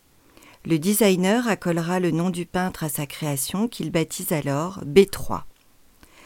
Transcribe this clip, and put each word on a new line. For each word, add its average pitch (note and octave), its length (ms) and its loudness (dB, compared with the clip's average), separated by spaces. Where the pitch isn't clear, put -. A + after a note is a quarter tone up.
Le D#3+ 160 0
designer G3+ 680 4
accolera F3 540 0
le F3+ 100 2
nom E3 200 0
du F3 140 -6
peintre F#3 380 -4
à D#3 60 -4
sa D3 180 -6
création D#3 640 -4
qu'il D#3+ 240 -6
baptise E3 400 -2
alors D3+ 520 -2
B F#3 240 6
trois. - 380 -4